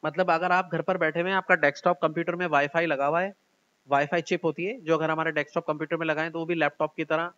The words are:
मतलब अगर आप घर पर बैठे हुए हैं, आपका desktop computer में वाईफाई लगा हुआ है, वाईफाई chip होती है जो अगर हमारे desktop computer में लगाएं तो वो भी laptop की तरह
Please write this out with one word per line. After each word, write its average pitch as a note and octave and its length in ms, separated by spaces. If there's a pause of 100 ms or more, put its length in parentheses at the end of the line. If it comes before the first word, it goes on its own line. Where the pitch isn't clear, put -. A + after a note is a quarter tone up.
मतलब E3+ 280
अगर E3+ 220
आप F3+ 200
घर D#3+ 100
पर F#3 160
बैठे D#3+ 220
हुए F3 100
हैं, G3 60
आपका F#3+ 200
desktop D#3+ 460
computer E3 340
में F3+ 120
वाईफाई D3 380
लगा C#3 200
हुआ D#3+ 140
है, F#3+ 120 (560)
वाईफाई C#3+ 340
chip F3 220
होती E3 200
है A#3 160
जो D#3+ 140
अगर D#3 160
हमारे D#3+ 220
desktop D3+ 340
computer D3+ 300
में E3 100
लगाएं D#3 240
तो E3 80
वो E3 80
भी E3+ 80
laptop D#3 400
की D#3+ 100
तरह E3 340